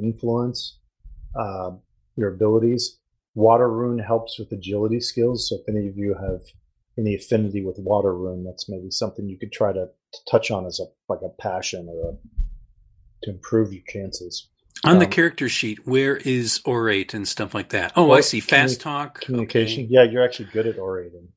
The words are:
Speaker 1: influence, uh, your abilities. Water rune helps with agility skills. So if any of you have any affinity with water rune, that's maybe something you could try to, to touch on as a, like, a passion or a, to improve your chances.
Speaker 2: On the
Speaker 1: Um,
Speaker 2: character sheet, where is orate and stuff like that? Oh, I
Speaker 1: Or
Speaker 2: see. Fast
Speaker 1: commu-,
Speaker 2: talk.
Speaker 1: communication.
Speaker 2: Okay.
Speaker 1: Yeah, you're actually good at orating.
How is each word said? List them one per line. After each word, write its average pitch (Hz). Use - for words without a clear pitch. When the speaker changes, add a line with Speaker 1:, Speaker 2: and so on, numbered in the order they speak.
Speaker 1:
influence, 117
uh, 98
your 107
abilities. 113
Water 117
rune 120
helps 113
with 107
agility 104
skills. 120
So 107
if -
any 107
of 98
you 101
have 95
any 107
affinity 101
with 95
water 98
rune, 90
that's 92
maybe 92
something 101
you 92
could 107
try 101
to, 92
to -
touch -
on 95
as 90
a, 92
like, 90
a 90
passion 92
or 82
a, -
to 107
improve 101
your 92
chances. 92
Speaker 2:
On 170
the 170
Speaker 1:
Um, -
Speaker 2:
character 165
sheet, 107
where 135
is 123
orate 113
and 101
stuff -
like -
that? 90
Oh, 160
I 131
Speaker 1:
Or -
Speaker 2:
see. -
Fast 139
Speaker 1:
commu-, -
Speaker 2:
talk. 147
Speaker 1:
communication. 113
Speaker 2:
Okay. 113
Speaker 1:
Yeah, 127
you're 117
actually 117
good 110
at 101
orating. 90